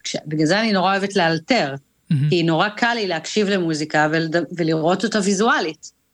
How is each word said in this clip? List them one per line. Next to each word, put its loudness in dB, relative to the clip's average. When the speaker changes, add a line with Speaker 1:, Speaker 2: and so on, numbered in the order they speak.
Speaker 1:
כש-, -8
בגלל 0
זה 2
אני 0
נורא 2
אוהבת -2
לאלתר, 0
Speaker 2:
מהמם. 2
Speaker 1:
כי 2
נורא 2
קל 0
לי -2
להקשיב -2
למוזיקה 0
ולד-, 0
ולראות 0
אותה -2
ויזואלית, -2